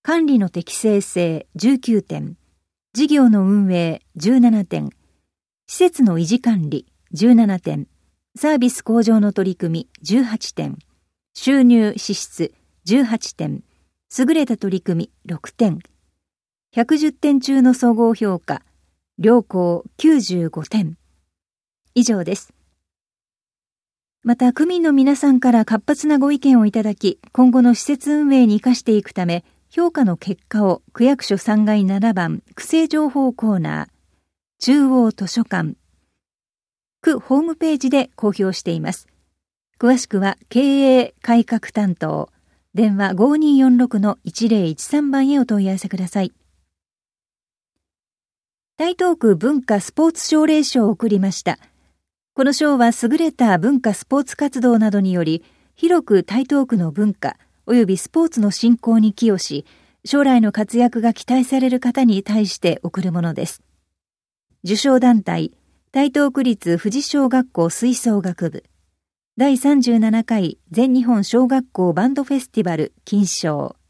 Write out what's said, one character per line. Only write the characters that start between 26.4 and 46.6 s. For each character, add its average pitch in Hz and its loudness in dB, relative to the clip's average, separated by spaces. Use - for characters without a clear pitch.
を 214 4
い 202 0
た 226 -4
だ 208 -4
き、 - -4
今 254 4
後 254 4
の 240 6
施 - -2
設 285 -4
運 294 2
営 254 6
に 208 2
生 214 -2
か 247 0
し - -14
て 226 0
い 208 2
く - -18
た 180 -4
め、 170 -4
評 339 0
価 285 0
の 175 -2
結 - -10
果 208 -2
を 180 0
区 233 -2
役 269 2
所 196 -2
三 214 0
階 214 0
七 196 0
番、 165 -4
区 - -18
政 320 0
情 302 -2
報 262 -2
コ 214 -2
ー 180 -2
ナ 151 -6
ー、 - -20
中 277 2
央 247 2
図 190 -8
書 226 -2
館、 170 -4
区 277 0
ホ 269 0
ー - 2
ム 330 -4
ペ 320 -2
ー 285 -2
ジ 262 -2
で 262 0
公 220 -4
表 190 -2
し - -12
て 170 -4
い 165 -4
ま 160 -6
す。 - -16
詳 247 2
し 254 -6
く 196 -4
は 196 -2
経 269 2
営 - -4
改 233 2
革 - -6
担 202 -2
当、 156 -8
電 208 0
話 196 -2
五 247 2
二 294 4
四 262 4
六 240 0
の 202 -2
一 220 -6
零 208 2
一 156 -6
三 294 -2
番 269 0
へ 285 2
お 247 0
問 208 -2
い 190 -2
合 190 -2
わ 190 -4
せ 185 -10
く 190 -8
だ 180 -6
さ 196 -4
い。 185 -4